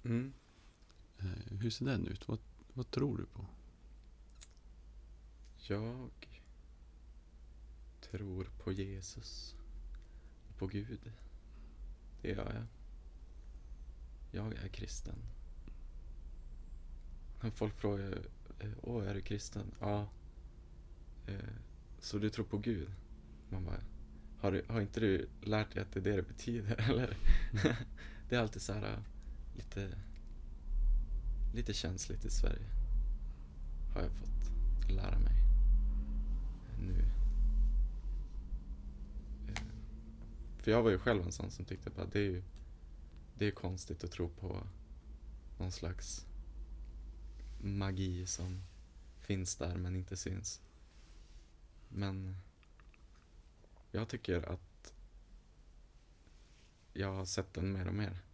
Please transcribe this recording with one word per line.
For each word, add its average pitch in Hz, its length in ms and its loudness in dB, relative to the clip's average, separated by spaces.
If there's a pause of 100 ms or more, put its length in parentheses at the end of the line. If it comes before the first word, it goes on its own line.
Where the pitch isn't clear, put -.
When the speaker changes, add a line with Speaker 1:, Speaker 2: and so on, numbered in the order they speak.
Speaker 1:
Mm. 123 300 0 (840)
Speaker 2:
eh, 95 400 -4
hur 113 120 0
ser 127 160 -2
den 110 220 2
ut? - 200 -6
Vad, 110 120 0 (340)
vad - 180 -6
tror 131 260 2
du - 80 -2
på? - 200 -10 (2000)
Speaker 1:
Jag 117 520 -4 (1900)
tror 95 480 -6 (140)
på 95 80 -2
Jesus - 840 -6 (960)
och - 80 -14
på 95 100 -2
Gud. 107 440 -6 (1080)
Det - 80 -2
gör 101 240 -2
jag. 113 120 -4 (1700)
Jag 107 220 -4 (100)
är 95 40 -6
kristen. - 480 -6 (2250)
Men 113 100 -2
folk 107 280 -2
frågar, 98 460 0 (340)
eh, 104 100 -6 (120)
"Åh, 117 260 -2
är 101 60 0
du 98 80 -2
kristen?" 101 580 -4
"Ja." 104 280 0 (1200)
"Eh, 98 80 -4 (640)
så - 180 -4
du 107 120 2
tror 107 160 0
på 104 120 -2
Gud?" 104 320 0 (600)
Man 92 160 -2
bara, - 140 0 (600)
"Har 98 120 4
du, - 160 2
har 113 140 2
inte 104 180 0
du 95 300 4 (120)
lärt 107 320 2
dig 98 100 0
att - 80 -6
det 98 80 0
är 92 40 -2
det 101 120 4
det 92 120 4
betyder, 113 540 -2
<laughs> 117 80 6
eller?" 123 280 4 (460)
Speaker 2:
Mm. 113 180 8
Speaker 1:
<laughs> - 480 -8
Det 120 80 4
är - 40 8
alltid 107 200 0
så 101 120 -2
här, 104 100 0 (100)
eh, 110 60 -2 (560)
lite, - 420 -4 (1600)
lite 113 200 2
känsligt - 520 0
i - 40 2
Sverige, - 380 6 (1300)
har - 80 2
jag - 100 2
fått - 400 2 (400)
lära - 280 4
mig - 160 8 (1400)
nu. 92 260 6 (2500)
Eh, 104 160 -2 (960)
för - 140 4
jag 113 120 10
var 113 60 10
ju 92 100 8
själv 107 240 6
en 87 80 0
sån 92 200 -2
som - 140 -6
tyckte - 240 -6
bara, 90 160 -4
det 92 140 2
är 101 120 4
ju, 90 120 -2 (920)
det 107 100 2
är 101 40 4
konstigt 87 520 -4
att 87 80 -4
tro 85 180 0
på - 380 -4 (920)
någon 92 120 0
slags - 540 -4 (1400)
magi 95 640 0
som 92 360 -4 (580)
finns 95 360 0
där 87 200 -2
men 90 200 0
inte 92 220 -4
syns. - 440 -4 (1300)
Men 95 460 -2 (1600)
jag - 180 0
tycker 90 400 0
att - 440 -8 (2000)
jag 95 200 0
har 95 120 0
sett - 280 -2
den 95 200 0
mer 92 140 0
och 90 60 0
mer. 95 280 -2 (120)